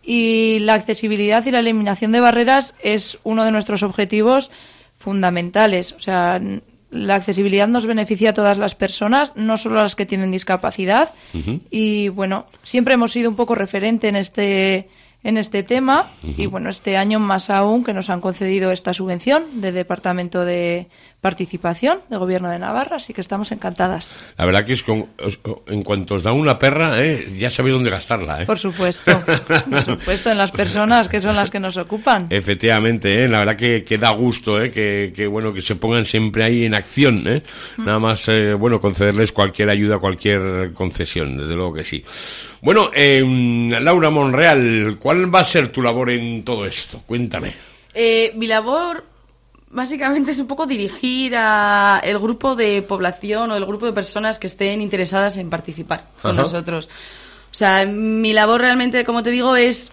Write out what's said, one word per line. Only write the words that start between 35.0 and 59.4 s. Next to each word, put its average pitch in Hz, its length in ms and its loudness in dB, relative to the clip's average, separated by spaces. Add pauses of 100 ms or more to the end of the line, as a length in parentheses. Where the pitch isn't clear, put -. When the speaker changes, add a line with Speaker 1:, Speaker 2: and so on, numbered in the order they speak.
Speaker 2:
que, 104 140 -4
bueno, 107 240 -4
que 95 100 -8
se 101 140 -2
pongan 113 300 0
siempre 110 360 0
ahí 117 220 4
en 107 100 0
acción, 117 540 2
¿eh? 139 160 -2 (320)
Speaker 1:
Mm. 226 80 -8
Speaker 2:
Nada 107 160 2
más, 110 280 0
eh, 107 260 4
bueno, 110 260 2
concederles 101 500 2
cualquier 104 400 2
ayuda, 104 300 2
cualquier 95 720 -2
concesión, 82 640 -4
desde 76 180 -6
luego 90 200 -4
que 78 100 -8
sí. 69 180 -8 (600)
Bueno, 196 300 4
em, 127 800 4
Laura 156 400 4
Monreal, 127 880 4
¿cuál 180 340 0
va 185 60 6
a 170 60 6
ser 143 260 0
tu 131 120 -4
labor 123 280 0
en 117 320 -4
todo 107 240 -4
esto? - 400 -10
Cuéntame. 101 460 -4 (420)
Speaker 3:
Eh, 226 400 2
mi 220 140 -4
labor 294 560 -2 (680)
básicamente 269 580 -2
es 254 60 -2
un 269 80 -4
poco 277 200 -4
dirigir 262 680 -2
a 208 720 4
el 202 140 0
grupo 226 380 -2
de 208 260 0
población 202 680 -4
o 214 60 -2
el 196 80 -2
grupo 208 220 -6
de 226 60 -2
personas 214 460 -4
que - 80 -10
estén 202 360 -4
interesadas 196 560 -2
en 180 100 -8
participar 160 560 -8 (160)
con 107 120 -2
Speaker 2:
Ajá. 131 100 2
Speaker 3:
nosotros. 165 480 -4 (600)
O - 40 -14
sea, 196 320 4
mi 220 480 0
labor 214 260 4
realmente, 247 420 2
como 233 200 -2
te 233 80 -2
digo, 247 260 2